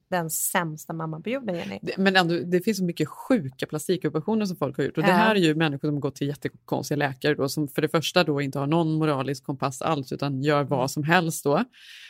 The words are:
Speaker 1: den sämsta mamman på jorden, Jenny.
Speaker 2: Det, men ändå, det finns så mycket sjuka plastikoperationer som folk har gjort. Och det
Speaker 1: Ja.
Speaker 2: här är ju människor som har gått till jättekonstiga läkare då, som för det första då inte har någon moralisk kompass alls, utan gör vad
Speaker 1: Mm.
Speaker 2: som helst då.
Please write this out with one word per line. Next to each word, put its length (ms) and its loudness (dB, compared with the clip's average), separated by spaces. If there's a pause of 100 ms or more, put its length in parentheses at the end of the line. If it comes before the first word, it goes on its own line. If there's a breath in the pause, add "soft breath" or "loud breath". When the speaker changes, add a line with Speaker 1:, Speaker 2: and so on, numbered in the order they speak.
Speaker 1:
den 200 -2
sämsta 640 -2
mamman 300 -6
på 60 -6
jorden, 260 -4
Jenny. 260 -8
Speaker 2:
Det, 160 -6
men 180 4
ändå, 240 4
det 220 0
finns 160 0
så 60 -2
mycket 260 -2
sjuka 560 -2
plastikoperationer 800 -2
som 120 -4
folk 200 -2
har 60 0
gjort. 140 -4
Och 60 2
det 60 6
Speaker 1:
Ja. 60 8
Speaker 2:
här 200 6
är 40 4
ju 160 4
människor 320 0
som 80 0
har 60 -4
gått 140 -4
till 120 -4
jättekonstiga 680 -4
läkare 380 0
då, 140 -2
som 180 -2
för 140 -6
det 80 2
första 340 2
då 180 0
inte 180 -4
har 80 -2
någon 260 2
moralisk 500 0
kompass 380 -4
alls, 300 -2
utan 300 -4
gör 220 4
vad 160 0
Speaker 1:
Mm. 100 0
Speaker 2:
som 140 -4
helst 400 2
då. 200 2 (460 loud breath)